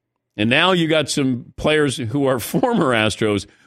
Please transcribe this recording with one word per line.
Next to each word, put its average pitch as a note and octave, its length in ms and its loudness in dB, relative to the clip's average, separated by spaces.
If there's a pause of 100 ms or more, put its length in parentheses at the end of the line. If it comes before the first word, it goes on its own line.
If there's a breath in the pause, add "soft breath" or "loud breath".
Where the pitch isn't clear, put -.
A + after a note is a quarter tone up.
(360)
And G#2+ 140 -2
now E3 220 2
you E3+ 160 2
got D3+ 240 0
some C3 460 -2
players D3+ 400 0
who C3+ 280 -2
are C3 140 0
<laughs> - 0 -
former F3+ 540 0
Astros G#2+ 520 0 (220 soft breath)